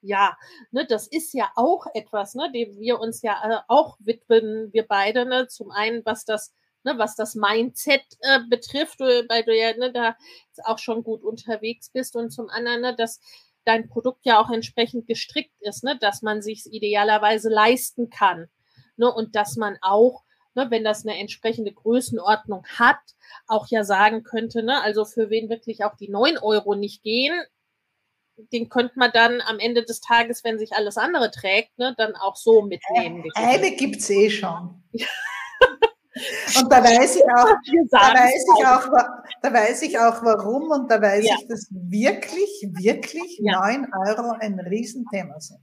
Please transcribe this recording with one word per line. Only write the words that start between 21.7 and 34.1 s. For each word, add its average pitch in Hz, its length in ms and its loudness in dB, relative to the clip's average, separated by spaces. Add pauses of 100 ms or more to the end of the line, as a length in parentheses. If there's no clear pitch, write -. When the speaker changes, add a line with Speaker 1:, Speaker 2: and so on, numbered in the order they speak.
Speaker 1:
Größenordnung 214 920 -2 (140)
hat, 262 200 4 (480)
auch 214 220 -2
ja 220 140 0
sagen 208 400 2
könnte, 226 400 -6
ne, 254 200 -2
also 214 240 -2
für 220 240 -4
wen 220 180 -4
wirklich 226 340 -8
auch 208 140 -4
die 202 140 -16
neun 254 260 0
Euro 208 380 -2
nicht 202 280 -8
gehen, 247 300 -2 (1200)
den 233 160 -4
könnte 247 300 -4
man 240 140 4
dann 240 280 4
am 220 180 -6
Ende 233 260 0
des 233 180 -10
Tages, 233 420 0
wenn 226 140 -4
sich 214 160 -8
alles 208 240 -4
andere 262 320 0
trägt, 196 480 -4
ne, 247 180 -4
dann 220 200 -2
auch 196 200 -6
so 226 260 6
mitnehmen, 185 600 -4
die 160 120 -10
Speaker 2:
Eine 226 260 2
Speaker 1:
Geschichte. 381 160 0
Speaker 2:
gibt's 214 340 -6